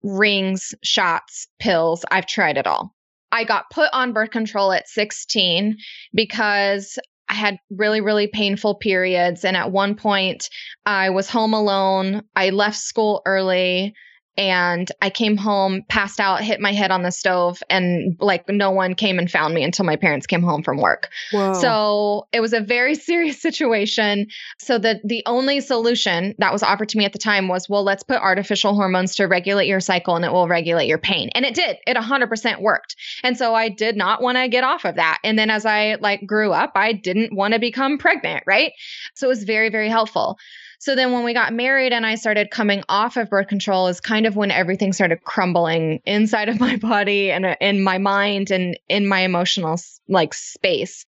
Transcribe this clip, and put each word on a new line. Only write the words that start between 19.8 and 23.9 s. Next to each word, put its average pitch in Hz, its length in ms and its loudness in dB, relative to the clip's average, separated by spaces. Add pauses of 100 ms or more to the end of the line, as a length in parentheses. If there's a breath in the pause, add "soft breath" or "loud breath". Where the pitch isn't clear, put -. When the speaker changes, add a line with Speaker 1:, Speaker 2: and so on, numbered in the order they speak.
Speaker 1:
my 156 100 2
parents 156 320 0
came 170 160 0
home 160 220 0
from 143 140 -2
work. 92 300 0 (220 loud breath)
Speaker 2:
Whoa. 196 220 0
Speaker 1:
So 208 800 0
it 233 80 0
was 220 120 0
a 233 80 0
very 240 340 0
<laughs> - 20 -4
serious 330 440 -2
situation. 214 840 0 (320 loud breath)